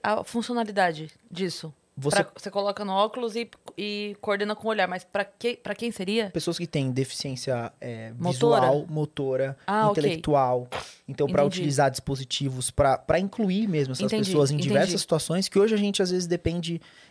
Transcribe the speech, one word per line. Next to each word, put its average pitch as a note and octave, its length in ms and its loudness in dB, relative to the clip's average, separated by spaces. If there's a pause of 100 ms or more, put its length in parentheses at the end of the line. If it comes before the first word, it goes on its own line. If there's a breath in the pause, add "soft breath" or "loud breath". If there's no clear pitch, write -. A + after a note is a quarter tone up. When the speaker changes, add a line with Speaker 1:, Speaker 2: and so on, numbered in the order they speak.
Speaker 1:
a G#3+ 220 0
funcionalidade G3+ 840 -2 (220)
disso. E3+ 420 -6 (220)
Speaker 2:
Você D3 280 2
Speaker 1:
Pra, - 120 -10
você - 140 -12
coloca G3+ 340 -4
no G3 80 -4
óculos A3 440 0
e, A#3 120 -4 (300)
e G#3 420 -6
coordena G#3 360 -2
com G#3+ 120 -8
o A3 40 0
olhar, G3 160 2
mas F3+ 160 -6
pra G3+ 200 -4
que, A#3+ 340 -4
pra G#3 180 -8
quem A#3 160 -6
seria? G3+ 400 -2
Speaker 2:
Pessoas E3+ 260 -2
que F3 80 -6
têm C#3 240 -2
deficiência, B2+ 920 -4
é, A2+ 340 -12
Speaker 1:
Motora? E3+ 480 4
Speaker 2:
visual, C#3 280 4
motora, C3+ 680 -2 (120)
Speaker 1:
Ah, G#3+ 200 2
ok. G3+ 140 2
Speaker 2:
intelectual. C#3 680 2 (400 loud breath)
Então, C#3+ 200 0
pra C#3+ 160 4
Speaker 1:
Entendi. F3+ 160 0
Speaker 2:
utilizar C#3+ 320 4
dispositivos, C3 800 -4
pra, C#3 260 4
pra D#3 220 2
incluir G3+ 480 0
mesmo D3 240 0
essas F#3+ 200 -2
Speaker 1:
Entendi, G#3+ 140 2
Speaker 2:
pessoas D3+ 240 4
em D3 60 0
Speaker 1:
entendi. - 140 0
Speaker 2:
diversas F#3+ 320 2
situações, E3+ 460 0
que - 120 2
hoje A3 160 4
a - 20 2
gente, G3+ 240 2
às F3+ 80 2
vezes, F3+ 160 0
depende E3+ 560 -2 (300 loud breath)